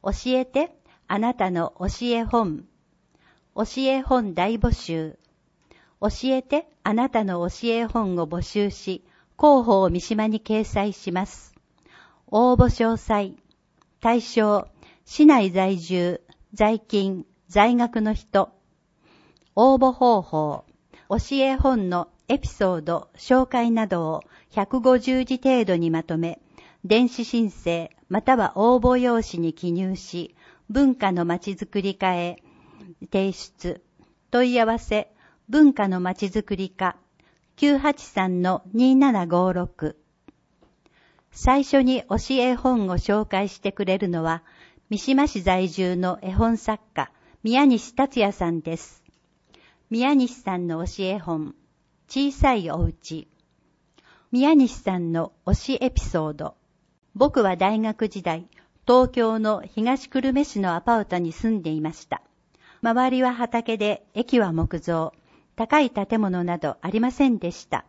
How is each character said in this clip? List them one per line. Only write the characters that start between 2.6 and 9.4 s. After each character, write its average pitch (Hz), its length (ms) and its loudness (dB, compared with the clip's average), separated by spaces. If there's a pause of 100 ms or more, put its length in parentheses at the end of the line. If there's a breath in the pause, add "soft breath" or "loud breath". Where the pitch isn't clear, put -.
教 214 100 -4 (140)
え 262 240 -2
本 233 320 -2
大 202 240 -2
募 233 140 0
集。 160 460 -6 (840 soft breath)
教 208 80 -2 (160)
え 262 180 0
て、 294 260 -4 (140)
あ 220 120 -2
な 247 160 0
た 220 140 0
の 175 240 -4
教 233 200 -6
え 233 180 0
本 208 300 -4
を 165 100 -2
募 175 140 -8
集 202 300 -2
し、 - 340 -10 (340 soft breath)
広 277 260 6